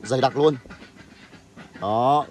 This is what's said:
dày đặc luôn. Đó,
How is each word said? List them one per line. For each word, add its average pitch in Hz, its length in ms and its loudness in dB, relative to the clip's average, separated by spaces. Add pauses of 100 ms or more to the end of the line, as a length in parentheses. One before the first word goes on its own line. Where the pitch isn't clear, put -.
dày 127 180 -2
đặc 131 160 0
luôn. 147 180 4 (1300)
Đó, 123 500 0